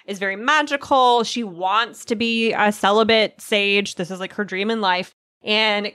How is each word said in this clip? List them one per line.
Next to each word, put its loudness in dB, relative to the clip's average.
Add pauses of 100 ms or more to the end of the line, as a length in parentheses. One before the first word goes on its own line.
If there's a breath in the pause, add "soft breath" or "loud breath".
is -8
very -4
magical. 2
She -6
wants -4
to -4
be 0
a 2
celibate 2
sage. 0
This -8
is, -10
like, -10
her -4
dream -4
in -2
life. 0 (300)
And 0